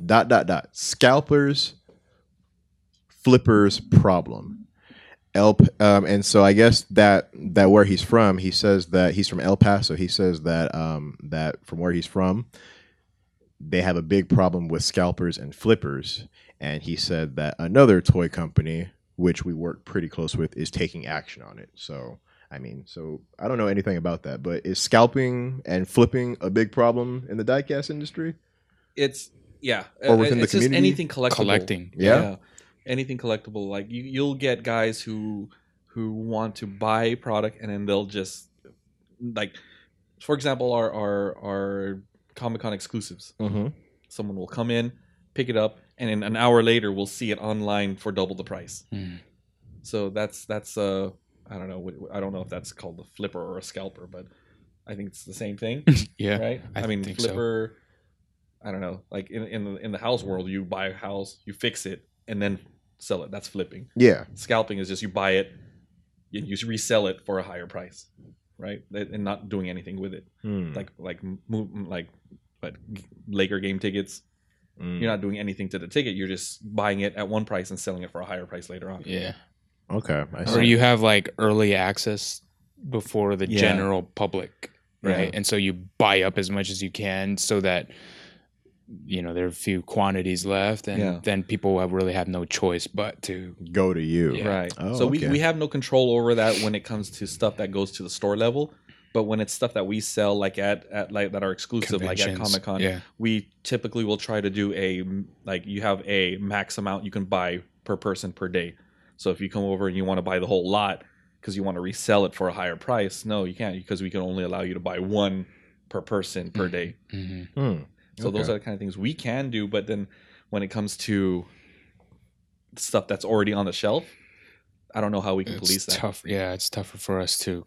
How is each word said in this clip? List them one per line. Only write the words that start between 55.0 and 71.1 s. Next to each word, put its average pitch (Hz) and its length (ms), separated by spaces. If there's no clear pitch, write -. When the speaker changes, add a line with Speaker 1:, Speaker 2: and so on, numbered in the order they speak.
Speaker 2:
it's - 160
the 95 80
same 101 240
thing, 120 260
Speaker 3:
<laughs> - 160
Yeah, 104 200
Speaker 2:
right? 113 240
Speaker 3:
I 113 80
Speaker 2:
I 113 40
mean, 101 160
Speaker 3:
think 98 160
so. 117 80
Speaker 2:
flipper, 110 500
I 107 80
don't 95 100
know. 92 280
Like, 98 220
in, 110 140
in 107 200
the, 101 120
in 110 140
the 101 60
house 117 260
world, 92 260
you 95 140
buy 95 260
a 95 40
house, 98 520
you 101 80
fix - 320
it, 95 200
and 104 140
then 101 180
sell 90 240
it. 76 80
That's 101 160
flipping. 95 480
Speaker 1:
Yeah. 120 300
Speaker 2:
Scalping 110 440
is 92 100
just 95 120
you 107 80
buy 95 220
it, 95 200
and 104 140
you 98 80
resell 110 400
it 92 180
for 98 140
a 92 40
higher 90 240
price, 92 380
right? 101 240
And, 101 220
and 104 80
not 101 260
doing 95 200
anything 92 300
with 95 140
it. - 140
Speaker 1:
Hmm. 95 300
Speaker 2:
Like, 95 260
like, 87 240